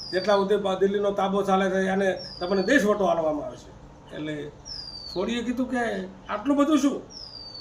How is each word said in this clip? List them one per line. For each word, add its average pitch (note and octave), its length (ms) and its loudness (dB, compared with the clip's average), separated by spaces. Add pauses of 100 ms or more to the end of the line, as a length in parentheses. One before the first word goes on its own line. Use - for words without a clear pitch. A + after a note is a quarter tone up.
(120)
જેટલા F#3+ 220 2
સુધી G3+ 220 4
બ-, F#3+ 220 0
દિલ્હીનો G3+ 320 2
તાબો G3 320 2
ચાલે F#3+ 280 2
છે F#3+ 180 2
એને F#3+ 300 2 (220)
તમને F#3 220 -2
દેશ G3 220 4
વટો G3+ 200 2
આલવામાં D#3 420 0
આવશે." B2 240 -14 (460)
એટલે D3+ 320 -8 (680)
સોડીએ A3+ 280 -2
કીધું B3 280 -2
કે, A3 360 -2 (220)
"આટલું A#3 280 0
બધું C#4+ 220 6
શું?" B3+ 240 2 (580)